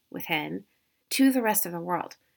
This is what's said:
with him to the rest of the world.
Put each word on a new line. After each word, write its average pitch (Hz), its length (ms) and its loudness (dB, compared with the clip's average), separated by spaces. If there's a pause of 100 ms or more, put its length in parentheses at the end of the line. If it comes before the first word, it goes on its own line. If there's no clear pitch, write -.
(120)
with - 160 -10
him 160 380 -4 (460)
to 269 220 6
the 254 100 2
rest 214 240 0
of 170 60 -8
the 170 80 -6
world. 170 360 -4 (200)